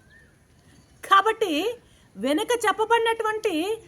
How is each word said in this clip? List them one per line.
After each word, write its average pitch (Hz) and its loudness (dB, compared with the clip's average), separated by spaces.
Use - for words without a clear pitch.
కాబట్టి 392 2
వెనుక 294 -2
చెప్పబడినటువంటి 440 0